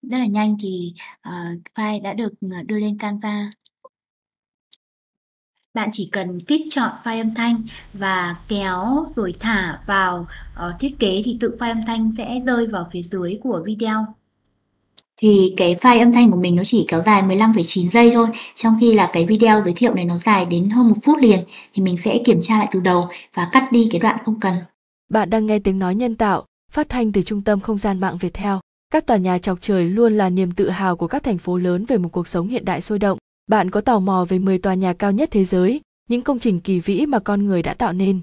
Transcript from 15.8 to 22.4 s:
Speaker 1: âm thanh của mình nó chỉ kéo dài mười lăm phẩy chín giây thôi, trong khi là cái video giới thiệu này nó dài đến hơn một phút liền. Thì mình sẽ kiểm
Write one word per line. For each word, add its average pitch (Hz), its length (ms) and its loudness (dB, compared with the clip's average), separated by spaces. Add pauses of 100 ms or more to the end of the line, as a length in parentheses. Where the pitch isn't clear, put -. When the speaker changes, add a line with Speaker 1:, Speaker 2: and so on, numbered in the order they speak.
Speaker 1:
âm 240 140 6
thanh 240 180 6
của 180 60 4
mình 175 200 2
nó 180 80 0
chỉ 214 240 2
kéo 165 140 -2
dài 208 200 4
mười 190 140 2
lăm 220 180 4
phẩy 175 100 2
chín 175 260 -2
giây 233 240 8
thôi, 233 120 4 (280)
trong 226 260 2
khi 233 140 6
là 190 180 4
cái 170 140 2
video 214 380 6
giới 175 120 0
thiệu 240 180 2
này 180 100 0
nó 175 140 -2
dài 196 260 2
đến 175 260 0
hơn 233 180 6
một 208 140 6
phút 302 160 4
liền. 208 260 6 (280)
Thì 190 100 -2
mình 180 160 0
sẽ 226 260 0
kiểm 220 180 6